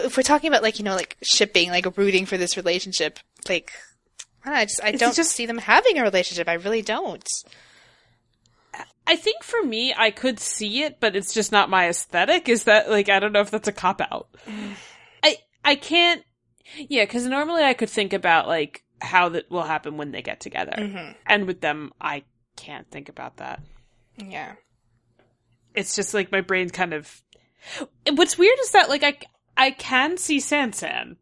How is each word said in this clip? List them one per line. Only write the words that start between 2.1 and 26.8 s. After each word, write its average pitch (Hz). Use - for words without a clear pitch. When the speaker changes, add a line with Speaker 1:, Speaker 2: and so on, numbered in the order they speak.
Speaker 1:
for 190
this 180
relationship, 180
like, 170
I 269
don't 294
know, 254
I 214
just, -
I 214
Speaker 2:
It's 233
Speaker 1:
don't 233
Speaker 2:
just 320
Speaker 1:
see 233
them 233
having 330
a 254
relationship. 180
I 170
really 202
don't. 214
Speaker 2:
I 320
think 440
for 466
me, 240
I 220
could 233
see 220
it, 302
but 208
it's 196
just 214
not 202
my 185
aesthetic, 226
is 233
that, 214
like, 202
I 196
don't 208
know 208
if 208
that's 214
a 202
cop-out. -
Speaker 1:
Mm. 208
Speaker 2:
I, 311
I 285
can't, 339
yeah, 269
'cause 240
normally 302
I 269
could 233
think 196
about, 175
like, 151
how 175
that 170
will 170
happen 151
when 147
they -
get -
together. -
Speaker 1:
Mm-hmm. 196
Speaker 2:
And 208
with 185
them, 151
I 147
can't -
think 143
about -
that. -
Speaker 1:
Yeah. 190
Speaker 2:
It's -
just, 196
like, 196
my 190
brain 185
kind 175